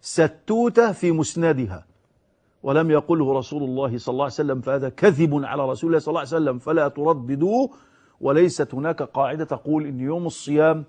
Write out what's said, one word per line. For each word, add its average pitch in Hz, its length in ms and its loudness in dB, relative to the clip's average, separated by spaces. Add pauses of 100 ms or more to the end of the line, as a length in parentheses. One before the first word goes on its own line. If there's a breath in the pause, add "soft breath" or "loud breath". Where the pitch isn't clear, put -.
ستوتة 226 920 2
في 175 200 0
مسندها، 143 720 0 (760)
ولم 156 280 2
يقله 151 480 2
رسول 147 240 -6
الله 127 360 -4
صلى 123 140 -6
الله 131 120 0
عليه 131 100 -6
وسلم، 139 260 -2
فهذا 135 280 -2
كذب 147 560 2
على 131 260 -4
رسول 127 200 -4
الله 160 80 4
صلى 151 140 -4
الله 165 80 -2
عليه 139 80 -8
وسلم، 143 300 0
فلا 156 300 0
ترددوه. 151 800 0 (500 soft breath)
وليست 147 540 2
هناك 156 280 -4
قاعدة 139 420 -2
تقول 151 420 -2
إن 135 140 -8
يوم 165 260 -4
الصيام 151 640 0